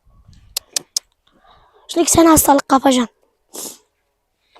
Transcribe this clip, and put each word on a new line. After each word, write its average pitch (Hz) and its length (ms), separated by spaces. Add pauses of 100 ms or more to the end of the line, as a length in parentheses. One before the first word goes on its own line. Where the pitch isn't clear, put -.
(1900)
Şimdi 330 220
sen 330 160
hastalık 294 420
kapacaksın. 254 480 (1400)